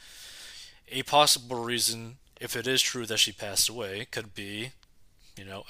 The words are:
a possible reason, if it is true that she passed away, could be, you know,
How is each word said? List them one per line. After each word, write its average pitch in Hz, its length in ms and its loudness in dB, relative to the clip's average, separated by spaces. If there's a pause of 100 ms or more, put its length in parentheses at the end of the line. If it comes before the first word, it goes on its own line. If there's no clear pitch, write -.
(880)
a 131 160 -4
possible 127 580 6
reason, 117 560 -2 (220)
if 123 160 -6
it 117 100 -4
is 131 160 4
true 117 240 -2
that 107 120 -2
she - 120 6
passed 101 380 0
away, 110 420 -6
could 107 240 -8
be, 107 380 -6 (640)
you 98 80 -14
know, 95 260 -12